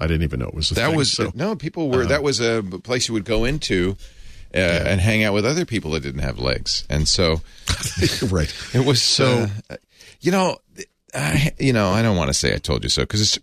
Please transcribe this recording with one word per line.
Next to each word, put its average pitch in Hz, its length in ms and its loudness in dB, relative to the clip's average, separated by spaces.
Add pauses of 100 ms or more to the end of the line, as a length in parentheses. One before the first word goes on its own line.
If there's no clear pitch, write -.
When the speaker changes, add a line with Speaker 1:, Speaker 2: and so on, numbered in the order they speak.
Speaker 1:
I 78 60 0
didn't 82 160 2
even 69 180 -2
know 58 60 -2
it - 80 -10
was - 160 -2
a - 40 -2
Speaker 2:
That 117 140 2
Speaker 1:
thing, 160 80 2
Speaker 2:
was, 143 160 2
Speaker 1:
so, 95 220 -2
Speaker 2:
no, 190 200 -2
people 151 360 -4
were, 123 140 2
Speaker 1:
uh, - 20 0
Speaker 2:
that 143 160 2
was 135 180 0
a 113 220 2 (200)
place 127 260 -2
you 117 60 -2
would 98 120 -2
go 110 180 2
into, 95 520 0 (580)
uh, - 40 0
Speaker 1:
Yeah. 85 300 2
Speaker 2:
and 92 140 2
hang 110 220 4
out 101 100 2
with 104 100 2
other 156 220 0
people 90 240 -4
that 78 100 -2
didn't 69 220 -6
have 62 160 -2
legs. - 500 -2
And 76 180 0
so 80 360 2 (400)
Speaker 1:
<laughs> - 480 -2
Right. 80 220 0 (220)
Speaker 2:
it 127 120 4
was, 131 160 4
Speaker 1:
So 123 460 2 (200)
Speaker 2:
uh, - 80 -12 (440)
you 180 120 2
know, 185 240 2 (580)
I, 147 440 2
you 131 160 2
know, 101 160 2
I 107 100 2
don't 110 160 2
wanna 69 180 0
say 55 200 0
"I - 40 -4
told 67 240 -2
you - 60 -4
so" - 160 0
'cause 107 160 -2
it's - 220 2